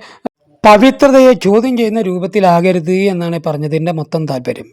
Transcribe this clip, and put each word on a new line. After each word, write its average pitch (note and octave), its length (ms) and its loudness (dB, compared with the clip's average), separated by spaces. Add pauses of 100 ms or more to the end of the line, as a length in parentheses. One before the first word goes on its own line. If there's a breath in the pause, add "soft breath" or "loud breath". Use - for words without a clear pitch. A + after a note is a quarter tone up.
(640 loud breath)
പവിത്രതയെ C4 680 4 (100)
ചോദ്യം A3 340 0
ചെയ്യുന്ന A3+ 260 -2
രൂപത്തിലാകരുത് F3+ 920 0 (120)
എന്നാണ് E3+ 320 -4
പറഞ്ഞതിൻ്റെ D#3 520 -4
മൊത്തം D#3+ 340 -6
താല്പര്യം. B2+ 460 -8